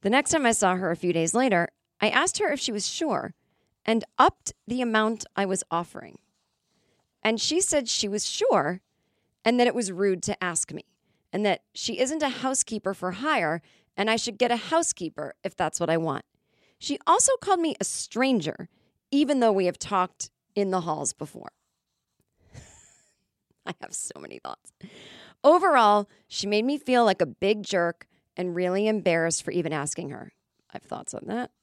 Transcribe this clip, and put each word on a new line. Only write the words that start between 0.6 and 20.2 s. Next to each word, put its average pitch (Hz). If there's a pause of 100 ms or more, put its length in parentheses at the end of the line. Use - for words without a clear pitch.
her 185
a 175
few 175
days 165
later, 214 (320)
I 214
asked 320
her 403
if 277
she -
was 202
sure 208 (500)
and 226 (140)
upped - (140)
the 247
amount 220 (120)
I 196
was 190
offering. - (1040)
And 220
she 320
said 285
she -
was 208
sure 185 (640)
and 240
that 240
it 226
was 202
rude 185
to -
ask 175
me 151 (480)
and 208
that 190 (100)
she -
isn't 294
a 277
housekeeper 233
for 180
hire 190 (340)
and 208
I 226
should 220
get 240
a 240
housekeeper 185 (100)
if -
that's 160
what 170
I 165
want. 160 (560)
She -
also 480
called 381
me 330
a -
stranger, 226 (440)
even 285
though 226
we 190
have 180
talked - (240)